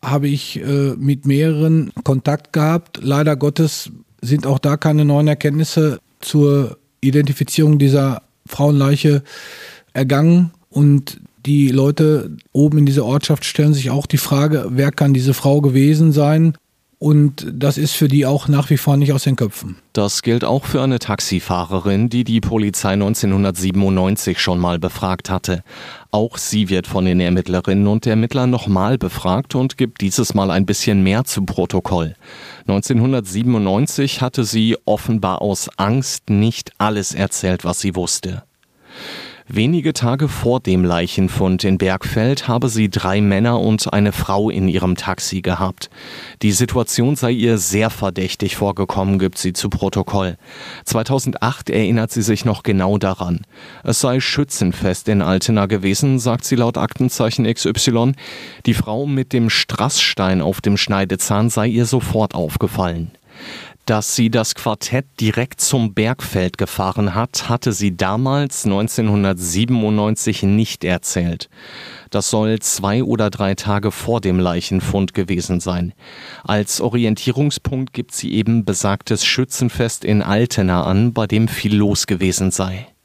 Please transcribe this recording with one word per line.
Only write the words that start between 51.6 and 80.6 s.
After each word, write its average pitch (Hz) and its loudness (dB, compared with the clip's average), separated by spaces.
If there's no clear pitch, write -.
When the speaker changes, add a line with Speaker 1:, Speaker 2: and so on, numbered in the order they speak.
Speaker 2:
erinnert 110 0
sie 123 -4
sich 107 0
noch 110 -2
genau 98 2
daran. 90 -2
Es - -2
sei 127 0
Schützenfest 98 -2
in 101 2
Altena 95 2
gewesen, 98 0
sagt 120 -2
sie 135 0
laut 120 0
Aktenzeichen 120 -2
X 113 -2
Y. 120 0
Die 120 4
Frau 113 -4
mit 135 -4
dem 117 2
Strassstein - 0
auf 82 -2
dem 101 0
Schneidezahn 98 -2
sei 110 0
ihr 117 0
sofort 110 -2
aufgefallen. 85 -4
Dass 107 0
sie 113 2
das 110 0
Quartett 127 -4
direkt 113 -2
zum 113 0
Bergfeld 107 -2
gefahren 95 -2
hat, - -4
hatte 120 0
sie 95 -2
damals 131 -2
neunzehnhundertsiebenundneunzig 104 0
nicht 104 0
erzählt. 85 -4
Das 101 -2
soll 110 0
zwei 101 -2
oder 107 0
drei 98 -2
Tage 104 -2
vor 113 -4
dem 92 0
Leichenfund 90 -2
gewesen 90 -2
sein. 87 -4
Als 104 -4
Orientierungspunkt 123 -2
gibt 123 -10
sie - -6
eben 110 0
besagtes 101 -2
Schützenfest - -2
in 104 2
Altena 98 0